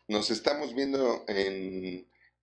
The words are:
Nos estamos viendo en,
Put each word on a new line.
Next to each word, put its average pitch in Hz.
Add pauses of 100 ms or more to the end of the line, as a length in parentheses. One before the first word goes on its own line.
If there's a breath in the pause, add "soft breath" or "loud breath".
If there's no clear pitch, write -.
Nos 107
estamos 131
viendo 135
en, 95 (360 soft breath)